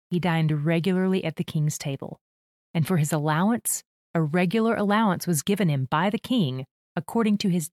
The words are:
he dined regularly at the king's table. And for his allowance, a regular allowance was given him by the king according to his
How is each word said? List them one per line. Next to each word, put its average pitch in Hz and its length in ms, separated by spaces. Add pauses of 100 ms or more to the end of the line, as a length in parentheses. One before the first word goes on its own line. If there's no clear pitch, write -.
(100)
he 175 80
dined 156 480
regularly 185 560
at 160 140
the 165 80
king's 151 340
table. - 400 (560)
And 165 100
for 185 120
his 147 160
allowance, 160 720 (280)
a 165 80
regular 180 540
allowance 202 540
was 160 160
given 190 240
him 135 200
by 170 220
the 214 80
king 131 480 (300)
according 214 420
to 208 100
his 170 240